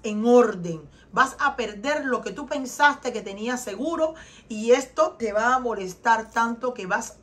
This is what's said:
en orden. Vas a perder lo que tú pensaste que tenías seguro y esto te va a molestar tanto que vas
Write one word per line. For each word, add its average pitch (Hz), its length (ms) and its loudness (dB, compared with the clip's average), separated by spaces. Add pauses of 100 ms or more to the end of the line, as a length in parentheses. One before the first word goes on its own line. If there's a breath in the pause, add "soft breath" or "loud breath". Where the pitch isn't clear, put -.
en 214 240 -4
orden. 185 640 4 (240 soft breath)
Vas 254 280 2
a 285 160 0
perder 240 500 -4
lo 240 160 -2
que 214 80 -8
tú 285 160 -10
pensaste 277 680 0
que 214 80 -6
tenías 214 420 -6
seguro 311 520 -4 (340 loud breath)
y 220 220 -2
esto 277 480 2
te 220 140 -4
va 226 220 2
a 262 40 4
molestar 220 720 0
tanto 233 420 -2
que 196 140 -8
vas 202 360 -4